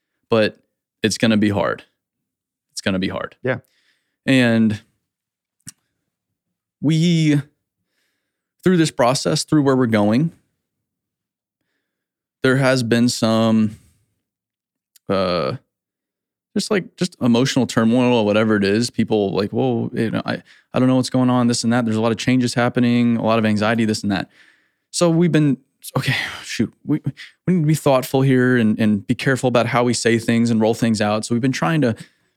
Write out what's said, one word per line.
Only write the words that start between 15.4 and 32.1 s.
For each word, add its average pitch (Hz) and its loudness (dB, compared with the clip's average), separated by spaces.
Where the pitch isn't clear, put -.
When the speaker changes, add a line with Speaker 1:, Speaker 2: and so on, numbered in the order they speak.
Speaker 1:
just - -4
like, 202 -4
just - -6
emotional 123 0
turmoil 123 2
or 113 2
whatever 107 2
it 98 0
is. 107 0
People 107 -2
like, 95 -2
"Whoa, 120 -2
you 113 -2
know, - -6
I, - -6
I - -2
don't 127 2
know 131 2
what's 127 -2
going 127 0
on, 123 2
this 120 -2
and 117 0
that." 120 0
There's 110 -2
a 110 0
lot 113 0
of 107 -4
changes 127 0
happening, 120 0
a 107 -4
lot 110 2
of 110 0
anxiety, 110 0
this 107 -2
and 104 -4
that. 95 -4
So 170 0
we've 170 2
been, 147 2
okay, 135 -2
shoot, - -6
we, 147 -4
we 180 0
need 180 0
to 151 0
be 156 2
thoughtful 135 0
here 127 2
and, 110 2
and 104 0
be 123 -2
careful 131 -2
about 120 2
how 123 0
we 120 0
say 113 0
things 117 0
and 110 0
roll 110 2
things 113 -2
out. 107 -2
So 120 -4
we've 117 -2
been 135 -2
trying 165 -2
to 117 0